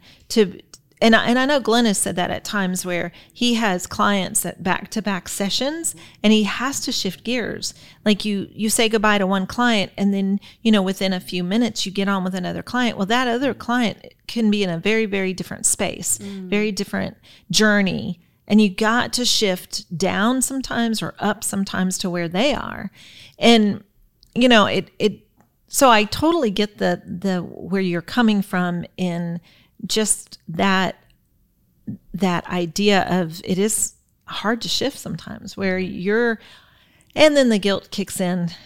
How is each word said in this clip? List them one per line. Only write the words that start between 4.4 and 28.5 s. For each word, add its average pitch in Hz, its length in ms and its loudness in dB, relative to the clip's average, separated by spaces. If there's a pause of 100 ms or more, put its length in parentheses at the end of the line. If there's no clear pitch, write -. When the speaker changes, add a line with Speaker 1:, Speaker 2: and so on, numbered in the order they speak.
Speaker 1:
at 180 180 -10
back-to-back 185 640 -4
sessions 277 680 -4 (260)
and 214 100 6
he 214 120 6
has 254 380 -2
to 269 100 -6
shift - 320 -4
gears. - 500 -4 (320)
Like 208 180 2
you, 202 280 -2
you 214 180 -4
say 226 180 2
goodbye 214 300 2
to 202 80 2
one 190 220 0
client 233 500 0
and 202 160 2
then, 196 260 0 (220)
you 226 100 4
know, 208 120 4
within 190 280 -2
a 180 80 -4
few 180 240 -4
minutes 220 440 -2
you 185 40 -8
get 196 160 -2
on 196 160 0
with 185 120 -4
another 175 260 -6
client. 240 360 -2
Well, 196 100 -2
that 247 200 2
other 240 280 -2
client - 580 -4 (140)
can 220 240 0
be 208 120 2
in 185 60 -2
a 175 80 -4
very, 220 300 0
very 190 260 -2
different - 320 -8
space, - 540 -2
Speaker 2:
Mm. 196 300 -12
Speaker 1:
very 208 220 0
different 196 460 -6 (320)
journey. 196 680 2 (280)
And 214 140 6
you 208 80 6
got 220 440 0
to 247 120 -2
shift - 720 -2
down 196 460 0
sometimes 247 580 -2
or - 180 -8
up 202 240 -2
sometimes 190 560 -2
to 190 120 -4
where 175 160 -2
they 208 260 0
are. - 380 -8 (480)
And, 220 440 4 (520)
you 240 120 4
know, 226 200 8
it, 127 320 -2
it, 190 220 0 (460)
so - 220 4
I 214 140 6
totally 302 480 0
get 208 260 -2
the, 175 280 0
the, 180 340 -4
where 185 420 -6
you're 175 200 -2
coming 214 400 2
from 175 440 -2 (120)